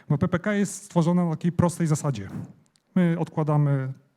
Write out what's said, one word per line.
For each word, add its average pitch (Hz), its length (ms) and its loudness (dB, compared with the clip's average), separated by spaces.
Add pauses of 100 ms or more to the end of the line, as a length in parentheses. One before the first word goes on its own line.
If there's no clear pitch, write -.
bo 143 100 0
P 180 100 0
P 175 100 0
K 208 160 -4
jest 202 300 -2
stworzone 175 400 2
na 170 60 0
takiej 160 220 -2
prostej 175 340 0
zasadzie. 135 420 -2 (680)
My 170 240 2
odkładamy 147 760 0 (240)